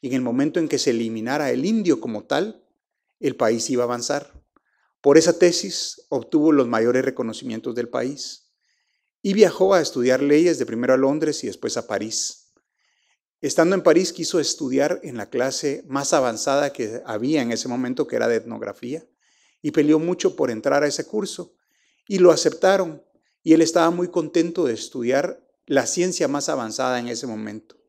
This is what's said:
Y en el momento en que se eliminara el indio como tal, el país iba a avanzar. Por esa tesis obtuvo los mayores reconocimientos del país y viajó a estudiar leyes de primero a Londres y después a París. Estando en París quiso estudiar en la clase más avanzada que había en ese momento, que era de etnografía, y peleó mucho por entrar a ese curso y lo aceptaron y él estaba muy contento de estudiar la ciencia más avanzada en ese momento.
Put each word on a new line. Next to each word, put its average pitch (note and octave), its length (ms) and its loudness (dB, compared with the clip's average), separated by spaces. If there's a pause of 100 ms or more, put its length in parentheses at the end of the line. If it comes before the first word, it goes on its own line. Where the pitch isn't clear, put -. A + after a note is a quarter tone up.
Y C#3 60 -8
en A#2+ 40 -4
el C3+ 80 0
momento C#3+ 400 -2
en D#3+ 80 -2
que C#3+ 100 -2
se C#3 120 0
eliminara A#2 600 -2
el B2+ 120 -2
indio G3 380 0
como G#2+ 220 -10
tal, F#3 420 -4 (520)
el C3+ 160 -2
país A2+ 360 0
iba B2 140 0
a - 20 -4
avanzar. B2 440 -6 (720)
Por C#3+ 160 8
esa E3 220 6
tesis - 720 0
obtuvo D3+ 420 2
los C3+ 160 4
mayores A#2+ 340 2
reconocimientos A#2+ 720 -6
del A#2 140 -6
país - 640 -8 (720)
y G3 100 0
viajó F#3+ 400 4
a F#3 80 4
estudiar B2+ 420 0
leyes D3+ 360 4
de B2+ 80 -2
primero B2 260 0
a C3 60 4
Londres D3 460 0
y - 20 -4
después A2 320 -6
a A2+ 80 -8
París. - 540 -6 (1000)
Estando E3 340 0
en F3+ 80 -2
París E3+ 300 4
quiso E3+ 260 -4
estudiar C#3+ 640 -2
en C3+ 140 -12
la G#2 120 -10
clase C3+ 600 -4
más C#3 240 -4
avanzada C#3 600 0
que A2+ 320 -8
había B2+ 380 -2
en A#2 80 -2
ese A2+ 160 -4
momento, B2 400 -4
que - 80 -12
era A2+ 140 0
de A#2 80 2
etnografía, A2+ 680 -10 (560)
y D3 120 -6
peleó D3+ 260 4
mucho F3 380 -2
por B2 160 -2
entrar C#3 320 0
a - 20 0
ese C#3+ 200 -4
curso C3+ 500 -8 (500)
y F#3+ 140 0
lo F3+ 100 10
aceptaron F3 720 2 (400)
y D#3+ 120 6
él D#3+ 60 6
estaba E3 300 2
muy F3 160 -2
contento E3+ 580 -2
de A#2+ 100 -2
estudiar B2 680 -4 (220)
la C3+ 200 0
ciencia F3 420 -2
más C#3+ 200 -4
avanzada B2+ 520 -4
en A#2+ 80 -8
ese A#2+ 180 -8
momento. G#2+ 500 -12 (120)